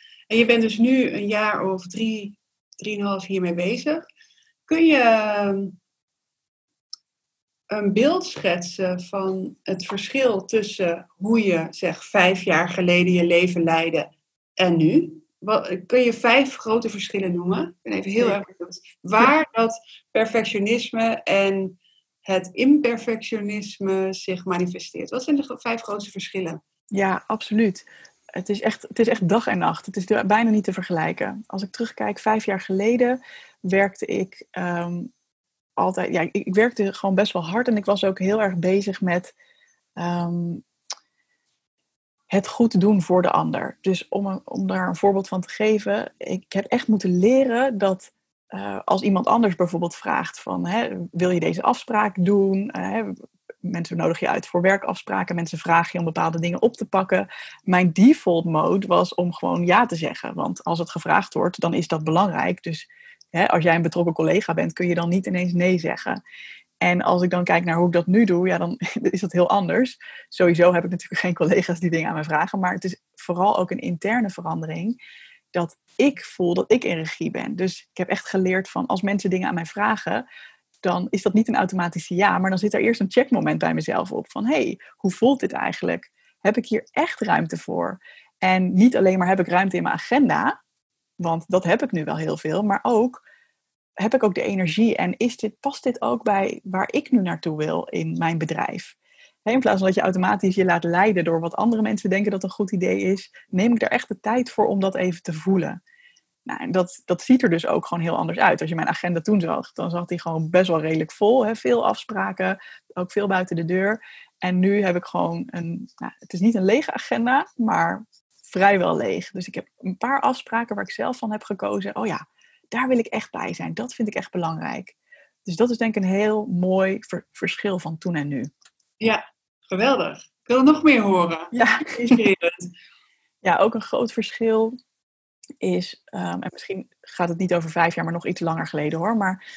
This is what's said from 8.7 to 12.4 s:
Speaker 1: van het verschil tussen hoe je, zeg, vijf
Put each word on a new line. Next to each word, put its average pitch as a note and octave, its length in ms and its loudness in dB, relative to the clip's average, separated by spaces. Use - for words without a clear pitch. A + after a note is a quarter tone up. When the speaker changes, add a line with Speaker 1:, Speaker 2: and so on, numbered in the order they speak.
Speaker 1:
van F#3+ 600 -6
het F#3 240 -6
verschil G#3 580 0
tussen G3 600 -2
hoe G#3+ 280 2
je, E3 260 2
zeg, - 340 -6
vijf F#3 380 2